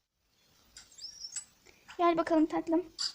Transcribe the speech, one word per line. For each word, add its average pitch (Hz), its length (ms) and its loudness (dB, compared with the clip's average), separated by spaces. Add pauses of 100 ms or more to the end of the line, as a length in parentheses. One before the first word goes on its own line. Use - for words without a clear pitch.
(2000)
Gel 339 200 4
bakalım 330 280 4
tatlım. 330 400 0 (300)